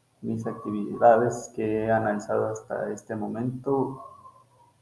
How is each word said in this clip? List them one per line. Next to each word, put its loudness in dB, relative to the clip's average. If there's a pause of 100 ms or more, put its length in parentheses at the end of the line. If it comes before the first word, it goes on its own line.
(220)
mis -4
actividades 2
que 0
he 2
analizado 0
hasta -6
este -8
momento, -2 (760)